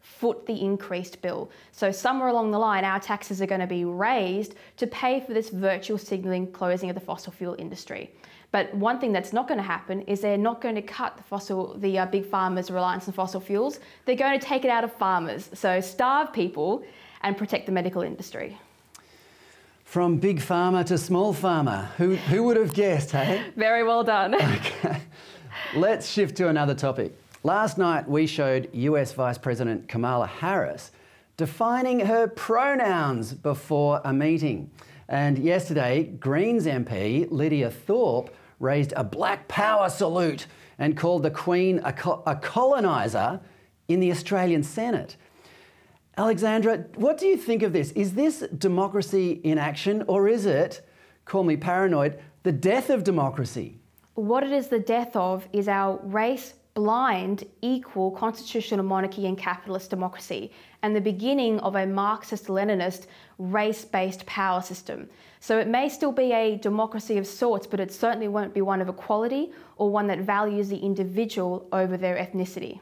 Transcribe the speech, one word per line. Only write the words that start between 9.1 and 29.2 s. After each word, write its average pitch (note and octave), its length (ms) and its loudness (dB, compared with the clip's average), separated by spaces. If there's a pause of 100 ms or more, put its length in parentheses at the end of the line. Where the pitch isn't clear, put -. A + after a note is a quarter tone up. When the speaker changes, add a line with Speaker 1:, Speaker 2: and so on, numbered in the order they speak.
Speaker 1:
that's F#3 220 -2
not B3+ 120 0
gonna B3 160 0
happen F#3+ 400 -4
is G3+ 200 -4
they're G3+ 160 2
not A3+ 240 0
gonna A3 180 -2
cut - 380 -8
the - 40 -20
fossil, G3 540 -6
the, G3 220 0
uh, F#3 80 2
Big G3 180 0
Pharma's F#3 460 0
reliance F3+ 360 -2
on G3 60 -8
fossil F#3 280 -4
fuels. G#3+ 400 -2 (260)
They're B3+ 100 2
gonna C#4 220 2
take C4+ 260 -2
it B3+ 60 4
out A#3 120 2
of A3+ 120 -4
farmers. F3 580 -2
So F#3 280 0
starve C4 520 0
people F3+ 500 0 (380)
and G3+ 160 -2
protect G#3 300 -2
the G3 60 -2
medical F3+ 280 0
industry. - 580 -8 (1300)
Speaker 2:
From F3 340 2
Big F#3 200 2
Pharma F3+ 460 2
to F3 140 2
small F#3 340 2
pharma. C#3+ 540 0 (100)
Who, F#3 200 4
who F#3 260 2
would A#3+ 160 4
have G3 160 2
guessed, F3+ 360 2
hey? E3 320 0 (140)
Speaker 1:
Very A3+ 260 4
well A#3 220 4
done. G#3 300 2
<laughs> - 100 4 (140)
Speaker 2:
Okay. - 420 -4 (760)
Let's F#3+ 320 2
shift F#3+ 300 0
to F3+ 120 2
another D3 260 2
topic. C3 440 -2 (240)
Last G3 360 2
night, E3+ 280 2
we D3+ 200 4
showed C3+ 480 0
U C#3 240 2
S C#3 140 0
Vice B2 260 0